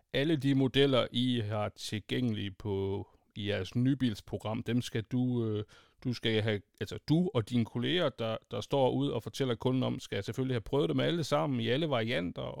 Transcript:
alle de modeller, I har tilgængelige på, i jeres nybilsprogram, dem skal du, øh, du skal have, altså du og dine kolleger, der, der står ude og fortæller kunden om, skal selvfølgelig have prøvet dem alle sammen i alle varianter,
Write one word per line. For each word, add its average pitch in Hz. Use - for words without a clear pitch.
alle 147
de 139
modeller, 135
I 120
har 107
tilgængelige 107
på, 101
i 101
jeres 95
nybilsprogram, 120
dem 120
skal 113
du, 127
øh, 107
du 127
skal 110
have, 107
altså 98
du 175
og 113
dine 120
kolleger, 139
der, 113
der 110
står 131
ude 143
og 143
fortæller 127
kunden 127
om, 120
skal 104
selvfølgelig 127
have 113
prøvet 147
dem 139
alle 160
sammen 143
i 113
alle 147
varianter, 131